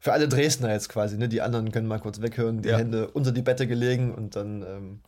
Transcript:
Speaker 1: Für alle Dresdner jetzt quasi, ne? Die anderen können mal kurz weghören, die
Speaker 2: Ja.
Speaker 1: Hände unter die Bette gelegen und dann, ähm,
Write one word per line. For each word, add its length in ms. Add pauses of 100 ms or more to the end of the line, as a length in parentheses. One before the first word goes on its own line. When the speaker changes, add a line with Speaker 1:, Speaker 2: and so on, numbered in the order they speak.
Speaker 1:
Für 120
alle 140
Dresdner 460
jetzt 160
quasi, 280
ne? 120
Die 140
anderen 280
können 160
mal 140
kurz 200
weghören, 420
die 80
Speaker 2:
Ja. 80
Speaker 1:
Hände 300
unter 220
die 120
Bette 260
gelegen 440
und 220
dann, 280
ähm, 460